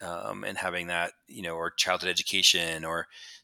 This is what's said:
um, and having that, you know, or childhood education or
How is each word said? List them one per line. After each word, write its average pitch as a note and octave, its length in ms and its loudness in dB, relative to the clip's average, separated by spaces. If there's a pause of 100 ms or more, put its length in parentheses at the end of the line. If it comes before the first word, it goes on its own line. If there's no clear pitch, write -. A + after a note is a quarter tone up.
um, G2 400 -6
and G2 160 -4
having F2 300 -2
that, E2+ 240 0 (160)
you - 140 -12
know, E2+ 120 -2
or E2 160 -2
childhood F#2 400 2
education E2+ 760 4
or E2 220 -2 (380)